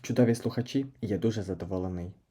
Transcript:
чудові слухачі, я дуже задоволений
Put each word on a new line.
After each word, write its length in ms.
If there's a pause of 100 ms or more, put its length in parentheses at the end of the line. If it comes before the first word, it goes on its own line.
чудові 320
слухачі, 520 (140)
я 180
дуже 240
задоволений 680 (180)